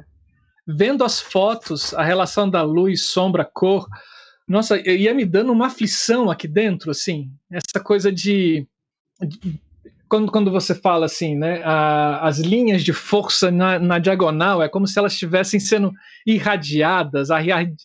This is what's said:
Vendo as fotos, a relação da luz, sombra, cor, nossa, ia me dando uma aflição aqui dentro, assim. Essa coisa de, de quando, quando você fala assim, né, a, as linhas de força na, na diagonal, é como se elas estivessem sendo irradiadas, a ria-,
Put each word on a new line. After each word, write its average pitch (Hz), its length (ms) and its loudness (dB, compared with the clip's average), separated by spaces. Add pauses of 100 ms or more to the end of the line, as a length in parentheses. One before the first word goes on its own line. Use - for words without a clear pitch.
(680)
Vendo 214 380 0
as - 160 -2
fotos, 196 760 -2
a 160 100 0
relação 185 440 0
da 175 140 0
luz, 170 440 0
sombra, 185 380 0
cor, 196 440 0 (580)
nossa, 208 320 2
ia 190 340 2
me 262 120 0
dando 202 280 2
uma 233 140 2
aflição 233 640 0
aqui - 160 -6
dentro, 180 460 0
assim. 147 380 -6 (200)
Essa - 320 -6
coisa 202 300 2
de, 175 520 0 (560)
de 165 400 -8 (480)
quando, 214 220 0
quando 208 200 2
você 185 220 0
fala 170 340 0
assim, 156 300 -4
né, 165 280 -2
a, 151 640 0
as 147 100 -2
linhas 190 460 2
de 170 80 0
força 196 580 0
na, 180 300 2
na 175 180 2
diagonal, 175 640 2
é 151 60 0
como 190 180 -2
se 196 120 -2
elas 202 160 2
estivessem 185 440 0
sendo 202 340 0 (320)
irradiadas, 151 1080 0
a 160 60 2
ria-, 170 340 -2 (120)